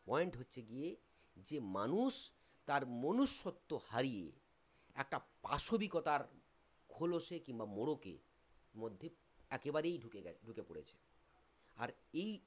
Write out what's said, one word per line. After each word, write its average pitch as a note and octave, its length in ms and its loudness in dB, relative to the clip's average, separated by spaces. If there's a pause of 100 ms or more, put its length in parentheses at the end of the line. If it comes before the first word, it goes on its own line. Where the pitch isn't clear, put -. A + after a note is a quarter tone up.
point D3 320 2
হচ্ছে B2+ 240 -8
গিয়ে B2+ 340 -6 (420)
যে C#3 220 -4
মানুষ A#2+ 720 2 (340)
তার C#3+ 200 4
মনুষ্যত্ব D3 1040 2
হারিয়ে A2 440 0 (640)
একটা C#3 240 0 (220)
পাশবিকতার E3 800 4 (680)
খোলসে E3+ 520 0
কিংবা A#2+ 260 -6
মোড়কে G#2 520 -2 (580)
মধ্যে A2 340 -6 (400)
একেবারেই D3+ 500 0
ঢুকে G#2+ 220 -12
গে-, E2+ 240 -12
ঢুকে A2+ 160 -8
পড়েছে। - 360 -10 (800)
আর A#2 140 -2 (240)
এই, G3+ 340 0